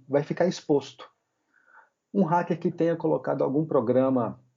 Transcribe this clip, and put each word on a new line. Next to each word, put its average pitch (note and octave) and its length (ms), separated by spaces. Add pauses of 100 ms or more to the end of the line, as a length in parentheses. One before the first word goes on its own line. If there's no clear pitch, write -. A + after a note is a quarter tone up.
vai C#3+ 160
ficar E3+ 240
exposto. - 600 (1080)
Um G3+ 100
hacker F3 360
que F3 120
tenha E3 240
colocado D3 480
algum C#3+ 220
programa B2+ 760 (180)